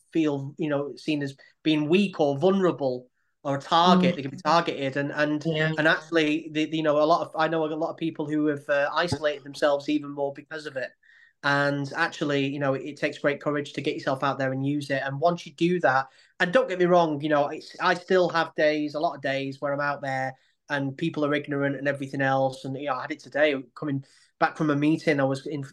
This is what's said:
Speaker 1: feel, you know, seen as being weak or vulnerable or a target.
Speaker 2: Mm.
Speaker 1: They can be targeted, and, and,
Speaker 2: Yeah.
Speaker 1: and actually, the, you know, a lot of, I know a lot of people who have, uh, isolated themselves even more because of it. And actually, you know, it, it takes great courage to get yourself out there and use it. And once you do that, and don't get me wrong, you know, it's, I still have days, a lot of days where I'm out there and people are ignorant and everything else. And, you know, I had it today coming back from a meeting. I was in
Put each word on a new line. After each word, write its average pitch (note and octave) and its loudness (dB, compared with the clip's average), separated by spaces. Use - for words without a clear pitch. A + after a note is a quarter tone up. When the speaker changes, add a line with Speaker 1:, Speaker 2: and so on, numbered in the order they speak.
Speaker 1:
feel, C#3+ 0
you D#3+ -4
know, C#3+ -2
seen D3+ -4
as C#3 -6
being D3+ 2
weak F3+ 2
or C#3+ 2
vulnerable C#3+ 0
or C#3 -2
a C3+ -6
target. F3+ 6
Speaker 2:
Mm. - -4
Speaker 1:
They C#3 -10
can C3+ -6
be - -12
targeted, C#3+ 0
and, C#3+ -2
and, D3+ -2
Speaker 2:
Yeah. D#3+ 0
Speaker 1:
and D3+ 2
actually, D#3+ 0
the, D3+ -2
you D#3+ -4
know, D3+ 4
a - 6
lot D#3+ 2
of, - -20
I D#3 2
know D#3+ 0
a D#3 -4
lot D#3+ -4
of - -12
people D#3+ -6
who D3+ 0
have, C#3+ -2
uh, C#3+ 2
isolated D3+ -2
themselves C#3+ 0
even D3 -2
more C#3+ -4
because D3+ -14
of C3+ -10
it. B2 -6
And C#3+ 2
actually, D3 0
you C#3 -4
know, C#3 0
it, C3+ -2
it C#3+ -10
takes - -4
great C#3+ -2
courage D3 -4
to C#3+ -6
get D3 -2
yourself C3+ -2
out C3+ 0
there C3 0
and C3+ -2
use C#3+ -2
it. C3+ -2
And C#3 -6
once E3+ 2
you D#3+ -16
do F3 0
that, C3+ 4
and F3+ 0
don't F3 2
get F3+ -4
me F3+ 4
wrong, E3 4
you D3+ -4
know, D3 2
it's, - -12
I F3+ 4
still F3+ 2
have D#3+ 0
days, D3+ 2
a D3 -4
lot D#3 0
of C#3 -14
days C3+ -4
where C#3+ -2
I'm C#3+ -4
out C#3+ -2
there C3+ -4
and C#3 -2
people D#3 -2
are D3 2
ignorant C#3 -2
and C#3 -6
everything C#3 -4
else. C3+ 0
And, C3+ -6
you C#3+ -8
know, C3+ -2
I B2+ -6
had C#3+ -8
it - -10
today C#3 0
coming C#3 -4
back D#3 0
from D#3 0
a C#3+ 2
meeting. D3+ 2
I C3+ 4
was C3+ -2
in D3 -6